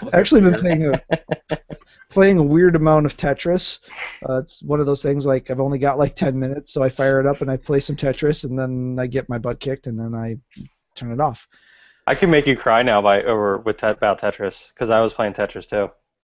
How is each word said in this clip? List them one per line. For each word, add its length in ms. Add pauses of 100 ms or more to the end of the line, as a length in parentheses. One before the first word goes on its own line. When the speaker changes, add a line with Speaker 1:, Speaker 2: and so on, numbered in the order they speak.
Speaker 1:
I've 80
actually 260
been 140
playing 320
a, 160 (1040)
playing 300
a 40
weird 340
amount 280
of 140
Tetris. 640 (460)
Uh, 120
it's 240
one 180
of 60
those 160
things, 240
like, 240
I've 100
only 180
got, 200
like, 180
ten 240
minutes, 320
so 100
I 60
fire 320
it 60
up 160
and 80
I 80
play 220
some 140
Tetris, 500
and 140
then 400
I 80
get 220
my 80
butt 240
kicked, 260
and 140
then 140
I 240 (560)
turn 180
it 80
off. 260 (600)
Speaker 2:
I 80
can 160
make 160
you 100
cry 260
now 200
by 220
over 340
with 180
Tet-, 220
about 200
Tetris, 560
'cause 140
I 140
was 100
playing 220
Tetris 340
too. 220 (420)